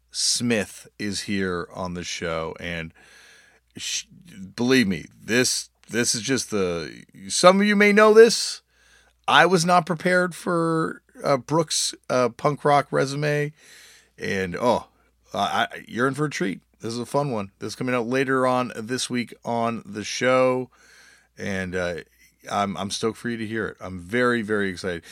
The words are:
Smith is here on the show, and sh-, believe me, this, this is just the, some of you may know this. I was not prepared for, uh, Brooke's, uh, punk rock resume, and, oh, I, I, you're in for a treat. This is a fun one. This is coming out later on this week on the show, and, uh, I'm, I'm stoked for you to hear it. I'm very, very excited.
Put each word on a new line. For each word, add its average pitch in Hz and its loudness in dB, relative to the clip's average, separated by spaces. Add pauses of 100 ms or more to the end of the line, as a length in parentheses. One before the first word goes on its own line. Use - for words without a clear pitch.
(100)
Smith - -2 (120)
is 101 -6
here 92 -4
on 90 -8
the 87 -8
show, 82 -6
and 85 -8 (840)
sh-, - -8 (500)
believe 123 4
me, 82 -4 (140)
this, 117 0 (180)
this 123 0
is 123 -6
just 120 -2
the, 85 -4 (260)
some 185 6
of 202 4
you 208 2
may 208 6
know 214 8
this. - 6 (640)
I 143 8
was 175 2
not 180 4
prepared 180 0
for, 165 -2 (220)
uh, 139 2
Brooke's, - -2 (160)
uh, 127 2
punk 147 -2
rock 143 4
resume, 147 -2 (680)
and, 95 -4
oh, 117 2 (480)
I, 101 -2 (320)
I, 82 -14
you're 113 0
in 135 -2
for 147 -4
a 151 -2
treat. 180 -6 (200)
This 113 -8
is 120 -6
a 120 -6
fun 143 -2
one. 101 -6
This 113 -10
is - -12
coming 127 -4
out 120 -2
later 131 2
on 127 0
this 117 -6
week 120 -6 (100)
on 117 -2
the 101 -10
show, 127 2 (680)
and, 95 -6
uh, 87 -2 (540)
I'm, 101 0
I'm 95 -4
stoked 110 -4
for - -10
you 117 -4
to 113 -8
hear 107 -4
it. - -14
I'm 92 -10
very, 120 0
very 101 0
excited. 87 -6